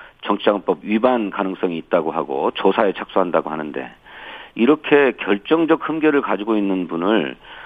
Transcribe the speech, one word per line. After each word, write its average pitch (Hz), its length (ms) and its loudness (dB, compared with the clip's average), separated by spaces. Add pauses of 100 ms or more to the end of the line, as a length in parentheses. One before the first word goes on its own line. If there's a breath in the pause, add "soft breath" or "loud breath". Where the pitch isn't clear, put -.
(220 loud breath)
정치자금법 104 600 0
위반 110 480 2
가능성이 95 480 -4
있다고 80 320 -2
하고 78 420 -2
조사에 110 420 2
착수한다고 85 560 -2
하는데 76 420 -8 (640 loud breath)
이렇게 143 640 4
결정적 156 680 0
흠결을 151 340 0
가지고 104 340 -2
있는 95 320 0
분을 85 480 0 (280 loud breath)